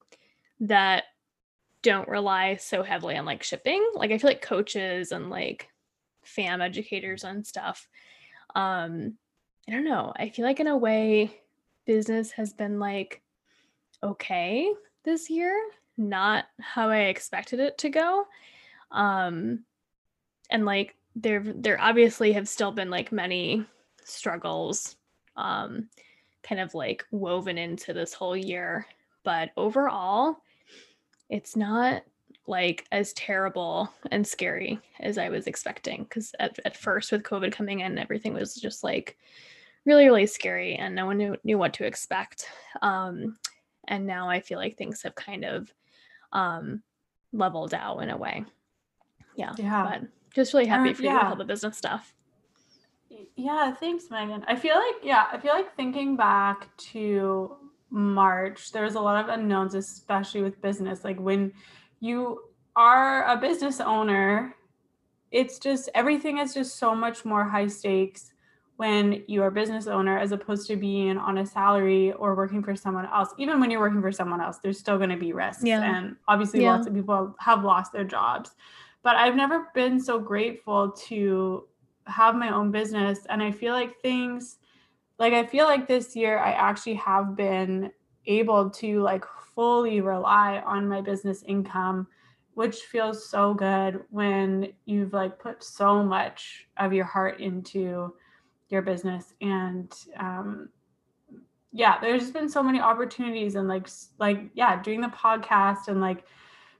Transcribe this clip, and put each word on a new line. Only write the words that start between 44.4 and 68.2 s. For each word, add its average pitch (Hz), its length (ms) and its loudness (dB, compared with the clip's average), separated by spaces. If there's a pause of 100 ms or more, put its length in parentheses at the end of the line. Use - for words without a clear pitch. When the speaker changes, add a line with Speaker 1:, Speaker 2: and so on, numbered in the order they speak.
Speaker 1:
like 202 180 -6
things 214 260 -10
have - 120 -10
kind 190 300 -12
of, - 280 -8 (580)
um, 175 520 -4 (480)
leveled 170 420 -2
out - 260 -6
in - 100 -6
a - 80 -6
way. - 280 -8 (880)
Yeah. - 220 -8
Speaker 2:
Yeah. 208 260 -2 (180)
Speaker 1:
But - 80 -14 (240)
just 262 200 2
really 254 140 6
happy 254 240 4
Speaker 2:
Uh, - 20 -2
Speaker 1:
for - 100 -8
you 277 60 2
with 262 120 4
Speaker 2:
yeah. 196 80 4
Speaker 1:
all 196 60 -4
the 190 80 -8
business 208 340 -6
stuff. - 360 -8 (960)
Speaker 2:
Y-, - 160 -20 (100)
yeah, 277 380 0
thanks, 339 360 -6
Megan. 214 380 -6
I 240 80 2
feel 311 200 2
like, 453 280 2
yeah, 254 280 6
I 247 80 -8
feel 285 140 2
like 381 220 0
thinking 277 400 -2
back 202 640 2
to 196 800 -2 (320)
March, 196 800 2
there 214 120 -2
was 214 120 -2
a 220 60 -2
lot 208 220 2
of 220 60 -6
unknowns, 202 460 0
especially 196 640 -4
with 196 200 -4
business. 190 420 -4
Like, 190 160 -6
when 196 320 0 (480)
you 240 440 -4 (320)
are 262 500 8
a 240 120 4
business 277 440 -2
owner, 214 720 2 (760)
it's 254 280 2
just, 269 340 -2
everything 285 440 2
is 277 160 -2
just 254 240 -6
so 226 180 2
much 226 300 -4
more 208 180 0
high 202 240 0
stakes 190 640 -2 (440)